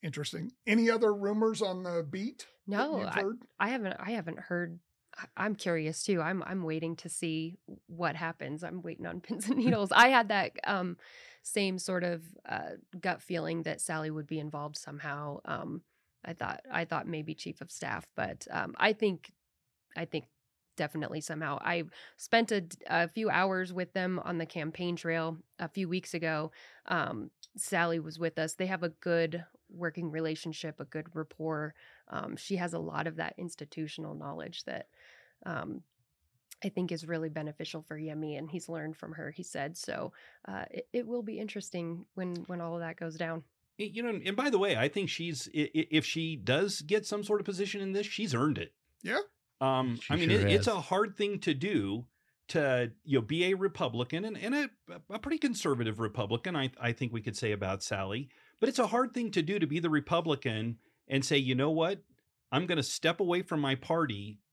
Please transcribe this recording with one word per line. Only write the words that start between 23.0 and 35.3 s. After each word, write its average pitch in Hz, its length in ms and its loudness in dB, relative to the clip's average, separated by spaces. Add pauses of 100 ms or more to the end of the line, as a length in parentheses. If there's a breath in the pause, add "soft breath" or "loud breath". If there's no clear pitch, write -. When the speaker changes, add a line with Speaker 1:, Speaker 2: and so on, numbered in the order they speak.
Speaker 2:
few 220 200 0
hours 185 440 2
with 180 200 -4
them 185 320 0
on 175 140 -2
the 165 80 -2
campaign 175 480 -2
trail 165 420 -2 (220)
a 175 100 -4
few 185 200 -2
weeks 180 260 -2
ago. 160 380 0 (340 loud breath)
Um, 143 440 0 (260)
Sally 170 420 2
was 160 220 -6
with 165 180 0
us. 160 160 0
They 185 120 0
have 185 180 -2
a 175 40 2
good 170 560 2 (240)
working 170 440 -4
relationship, 160 680 -4
a 143 40 -6
good 156 280 -8
rapport. 156 600 -4 (340 loud breath)
Um, - 280 -6
she - 200 -4
has 175 160 -2
a 170 60 -4
lot 160 300 -4
of 160 80 -8
that 160 200 -4
institutional 156 800 -8
knowledge 151 500 -10
that, - 220 -8 (580 soft breath)